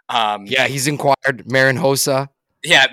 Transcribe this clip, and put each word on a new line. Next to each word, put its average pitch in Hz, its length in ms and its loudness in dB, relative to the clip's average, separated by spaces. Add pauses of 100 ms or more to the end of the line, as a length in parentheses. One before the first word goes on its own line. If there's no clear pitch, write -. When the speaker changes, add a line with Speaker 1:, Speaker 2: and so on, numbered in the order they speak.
Speaker 1:
Um, 107 380 -2
Speaker 2:
Yeah, 123 220 0
he's 135 200 -4
inquired. 135 580 -2
Marin 131 300 2
Hossa. 139 540 0 (340)
Speaker 1:
Yeah, 147 300 4